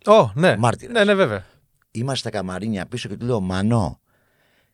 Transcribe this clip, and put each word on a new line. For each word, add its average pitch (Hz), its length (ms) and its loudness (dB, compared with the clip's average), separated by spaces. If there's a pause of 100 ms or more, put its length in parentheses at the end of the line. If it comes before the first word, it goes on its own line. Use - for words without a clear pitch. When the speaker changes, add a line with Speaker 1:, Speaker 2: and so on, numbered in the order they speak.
Speaker 1:
Ω, 202 300 6
ναι. 147 220 2
Speaker 2:
Μάρτυρας. 120 360 -2
Speaker 1:
Ναι, 226 100 2
ναι, 202 100 4
βέβαια. 127 320 0 (460)
Speaker 2:
Είμαστε 123 380 -6
στα - 80 -
καμαρίνια 95 480 -4
πίσω 120 240 -10
και 98 80 -8
του 117 80 -10
λέω, 120 140 -2
«Μανώ, 95 600 -2 (760)